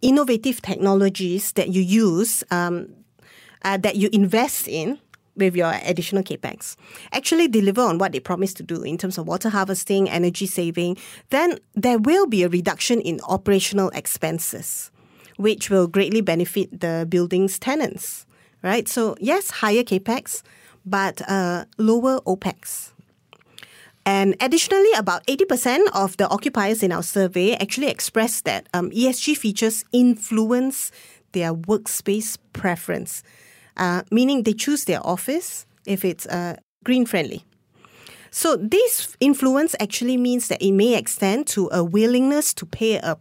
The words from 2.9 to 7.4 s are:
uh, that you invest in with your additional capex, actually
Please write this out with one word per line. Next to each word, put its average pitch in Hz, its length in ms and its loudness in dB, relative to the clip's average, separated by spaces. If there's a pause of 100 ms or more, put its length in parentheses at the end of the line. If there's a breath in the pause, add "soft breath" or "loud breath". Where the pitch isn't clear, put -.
uh, 196 160 0
that 190 180 0
you 202 160 2
invest 220 560 2
in 160 300 -4 (380)
with 190 180 2
your 170 200 0 (100)
additional 180 380 -2
capex, - 540 -10 (360 loud breath)
actually 330 360 2